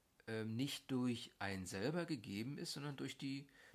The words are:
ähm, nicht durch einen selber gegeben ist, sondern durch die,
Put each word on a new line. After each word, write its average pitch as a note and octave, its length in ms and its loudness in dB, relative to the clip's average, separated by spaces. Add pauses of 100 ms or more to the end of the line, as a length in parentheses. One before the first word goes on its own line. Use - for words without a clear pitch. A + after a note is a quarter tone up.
(260)
ähm, A2 280 0
nicht C3+ 360 0
durch B2 480 2
einen F#2+ 280 0
selber C#3+ 400 2
gegeben A2 520 -2
ist, E3+ 140 -2
sondern C#3+ 240 -2
durch C3+ 220 -4
die, C#3 280 -2 (280)